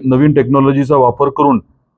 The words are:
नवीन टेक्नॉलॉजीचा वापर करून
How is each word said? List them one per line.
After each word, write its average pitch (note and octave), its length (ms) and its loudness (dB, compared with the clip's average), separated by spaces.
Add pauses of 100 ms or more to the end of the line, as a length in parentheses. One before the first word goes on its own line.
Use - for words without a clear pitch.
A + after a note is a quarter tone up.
नवीन C3+ 280 2
टेक्नॉलॉजीचा C#3 640 0
वापर C3 320 0
करून C#3 320 -2 (360)